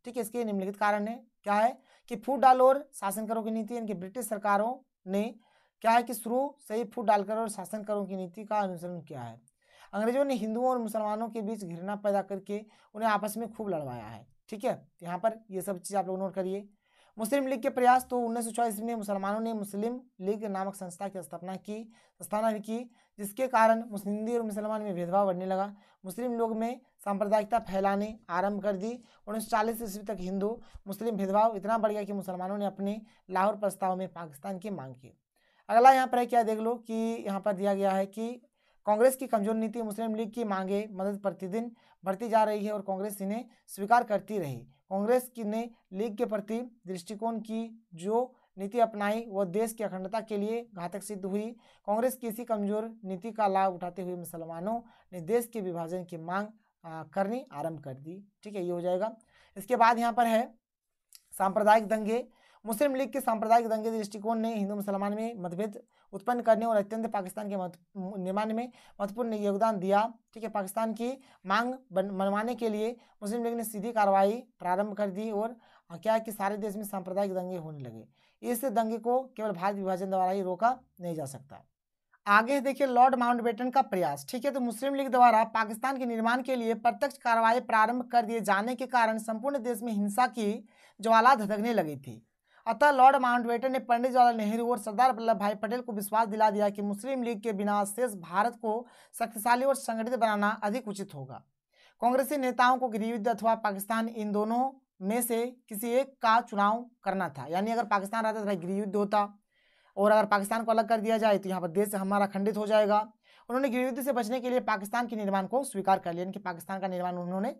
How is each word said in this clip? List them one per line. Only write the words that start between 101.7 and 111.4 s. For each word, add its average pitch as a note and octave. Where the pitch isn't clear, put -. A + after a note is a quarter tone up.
कांग्रेसी C4
नेताओं B3+
को B3
गृह A3
युद्ध A#3
अथवा A3+
पाकिस्तान, A3
इन G#3+
दोनों A#3
में A3
से A#3+
किसी A3+
एक C4
का A3+
चुनाव G#3
करना F#3+
था। C#3
यानी F#3
अगर A#3
पाकिस्तान G#3
रहता A3
तो G#3
भाई G3+
गृह F3
युद्ध G3+
होता, G3+
और G3+
अगर G#3+
पाकिस्तान G#3
को A3+
अलग A3
कर A3+
दिया A3+
जाए G#3
तो F#3+